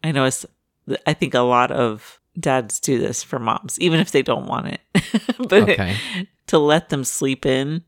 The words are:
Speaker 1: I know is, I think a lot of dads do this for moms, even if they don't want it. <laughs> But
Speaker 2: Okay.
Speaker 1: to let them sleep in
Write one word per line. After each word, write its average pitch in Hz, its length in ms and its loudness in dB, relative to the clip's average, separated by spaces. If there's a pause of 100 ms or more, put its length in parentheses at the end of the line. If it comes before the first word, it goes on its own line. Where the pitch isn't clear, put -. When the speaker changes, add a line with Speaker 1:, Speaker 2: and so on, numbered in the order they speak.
Speaker 1:
I 160 80 -2
know 135 120 2
is, - 220 -2 (580)
I 165 100 2
think 143 200 -4
a 123 60 4
lot 123 320 4
of 113 480 -4 (180)
dads 131 400 -2
do 123 220 0
this - 240 -4
for - 160 -6
moms, - 400 -4
even 165 180 2
if - 140 0
they 135 100 4
don't 131 240 -2
want - 220 -6
it. - 120 -10 (580)
<laughs> 240 100 -6
But 208 200 6
Speaker 2:
Okay. 98 280 0 (500)
Speaker 1:
to 165 120 2
let 151 320 4
them 139 120 -2
sleep 135 420 -4
in 143 440 0